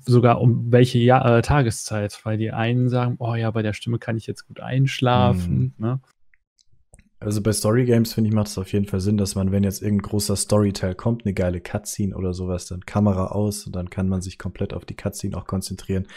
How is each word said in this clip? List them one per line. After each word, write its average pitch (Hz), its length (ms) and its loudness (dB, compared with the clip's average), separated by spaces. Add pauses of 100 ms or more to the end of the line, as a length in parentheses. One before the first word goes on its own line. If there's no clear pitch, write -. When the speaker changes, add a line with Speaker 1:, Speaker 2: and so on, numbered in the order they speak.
Speaker 1:
sogar 120 340 6
um 120 320 2
welche 123 280 6
Ja-, 123 380 6
äh, 117 40 4
Tageszeit, 110 840 0
weil 110 140 -4
die 110 140 -4
einen 120 380 0
sagen, 123 300 0
„Oh 117 160 -4
ja, 113 160 -2
bei 110 120 -2
der 107 100 -2
Stimme 117 260 -4
kann 117 180 -6
ich - 100 -12
jetzt - 200 -12
gut - 120 -20
einschlafen“, 123 960 2
Speaker 2:
Mhm. 131 220 0
Speaker 1:
ne? 123 220 -4 (1200)
Speaker 2:
Also 104 220 -2
bei 107 100 0
Story 117 340 2
Games, 117 280 2
finde 110 160 0
ich, 110 60 2
macht 104 120 0
es - 120 -10
auf 95 120 -8
jeden 101 140 0
Fall 98 140 -2
Sinn, 104 180 0
dass 98 160 0
man, 95 180 0
wenn 98 120 2
jetzt 98 180 -2
irgendein 104 280 0
großer 104 260 -2
Storyteil 98 580 0
kommt, 117 320 -4
eine 98 80 -2
geile 90 280 -2
Cutscene 101 540 -6
oder 92 180 -4
sowas, 90 340 -6
dann 90 180 -12
Kamera 98 420 2
aus 104 380 -4
und 98 100 -12
dann 90 140 -8
kann 95 180 -4
man 95 140 -2
sich 92 160 -10
komplett - 360 -8
auf - 120 -10
die - 100 -12
Cutscene - 400 -8
auch 92 120 -10
konzentrieren. 95 680 -4